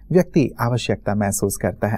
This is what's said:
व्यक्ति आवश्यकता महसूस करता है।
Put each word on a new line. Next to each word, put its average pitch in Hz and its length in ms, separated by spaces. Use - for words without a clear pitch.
व्यक्ति 165 380
आवश्यकता 117 560
महसूस 101 420
करता - 300
है। 107 100